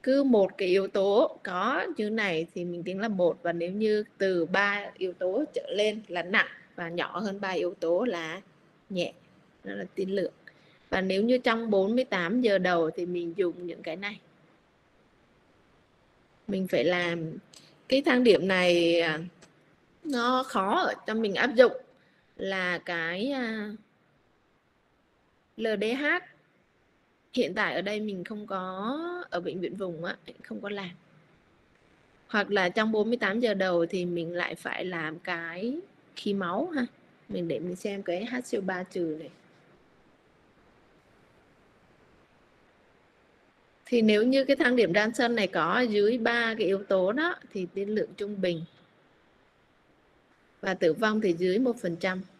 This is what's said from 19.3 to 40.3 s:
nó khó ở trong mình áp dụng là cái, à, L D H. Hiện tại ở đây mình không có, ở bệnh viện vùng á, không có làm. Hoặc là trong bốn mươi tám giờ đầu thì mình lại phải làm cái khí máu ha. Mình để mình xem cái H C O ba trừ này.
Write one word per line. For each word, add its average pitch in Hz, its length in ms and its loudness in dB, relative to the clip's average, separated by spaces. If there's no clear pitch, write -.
nó 254 400 0
khó 226 360 0
ở - 140 0
trong 220 140 -2
mình 202 140 -2
áp 226 200 2
dụng 247 180 10
là 185 400 -2
cái, 175 540 -4
à, 220 400 -6
L 220 100 -4
D - 20 0
H. 262 220 0
Hiện 185 200 0
tại 185 220 0
ở 175 60 0
đây 208 180 -4
mình 202 240 -6
không 208 240 -10
có, 220 840 -6
ở - 100 -4
bệnh 175 200 -6
viện 170 160 -6
vùng 175 300 -8
á, 202 120 -6
không 220 180 -12
có 202 80 -10
làm. 196 200 -8
Hoặc 202 240 0
là 190 180 2
trong 220 220 0
bốn 214 160 0
mươi 240 100 0
tám 214 220 -2
giờ 226 140 2
đầu 185 320 2
thì 175 200 -4
mình 175 280 -4
lại 175 220 -4
phải - 300 -8
làm 160 340 -6
cái 180 580 -6
khí 202 180 -4
máu 196 320 -2
ha. 247 100 0
Mình 180 180 -4
để - 120 -2
mình 180 160 -6
xem 202 280 -6
cái 180 220 -4
H 247 100 -8
C 240 40 -2
O 202 60 -2
ba 185 220 -4
trừ 170 360 -4
này. 156 100 -14